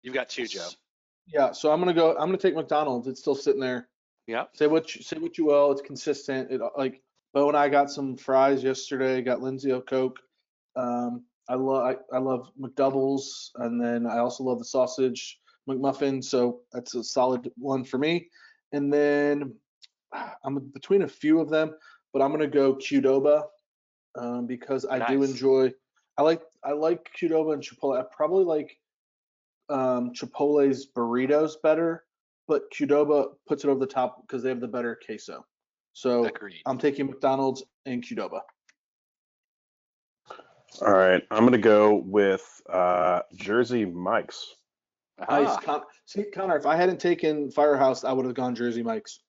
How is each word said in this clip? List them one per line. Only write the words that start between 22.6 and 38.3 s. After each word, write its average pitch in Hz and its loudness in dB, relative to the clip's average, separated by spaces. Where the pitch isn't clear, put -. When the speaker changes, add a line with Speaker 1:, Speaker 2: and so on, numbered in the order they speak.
Speaker 2:
Qdoba. 135 4
Um, 120 -6
because 127 -6
I 131 -2
do 135 2
Speaker 1:
Nice. 139 2
Speaker 2:
enjoy, 131 2
I - 0
like, 165 4
I 139 -6
like 160 -2
Qdoba 160 0
and 139 -6
Chipotle. 135 -4
I 127 -4
probably 175 0
like, 156 -2
um, 127 0
Chipotle's 139 0
burritos 131 0
better, 165 0
but 151 0
Qdoba 147 2
puts 143 -4
it 143 2
over 135 2
the 131 0
top 127 -4
'cause 127 -8
they 131 -2
have 123 -4
the 123 -8
better 120 -6
queso. - -14
So 120 2
Speaker 1:
Agreed. 101 -10
Speaker 2:
I'm 131 -2
taking 143 0
McDonald's 135 -2
and 123 -6
Qdoba. 98 -8